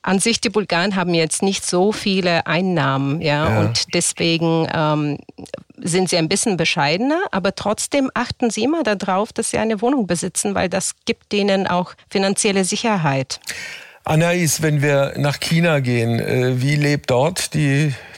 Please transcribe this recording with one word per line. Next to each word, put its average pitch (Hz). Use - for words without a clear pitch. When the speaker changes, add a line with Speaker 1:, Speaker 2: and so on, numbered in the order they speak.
Speaker 1:
An 190
sich, 233
die -
Bulgaren 190
haben 180
jetzt 165
nicht 196
so 185
viele 185
Einnahmen, 151
ja, 147
Speaker 2:
Ja. 110
Speaker 1:
und 110
deswegen, 165
ähm, 151
sind 180
sie -
ein 160
bisschen 196
bescheidener, 175
aber 190
trotzdem 262
achten 240
sie 214
immer 311
darauf, 202
dass -
sie -
eine 214
Wohnung 247
besitzen, 185
weil 185
das -
gibt -
denen 196
auch 180
finanzielle 196
Sicherheit. 170
Speaker 2:
Anais, 165
wenn 151
wir 139
nach 143
China 165
gehen, 117
äh, 127
wie 143
lebt 147
dort 139
die, 143